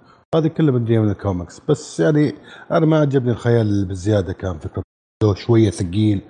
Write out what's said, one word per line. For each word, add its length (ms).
هذه 120
كلها 280
مبنية 260
من 100
الكوميكس. 580
بس 320
يعني 320
أنا 160
ما 140
عجبني 300
الخيال 300
اللي 260
بالزيادة 460
كان 260
في 100
كريبتون. 160
شوية 340
ثقيل، 600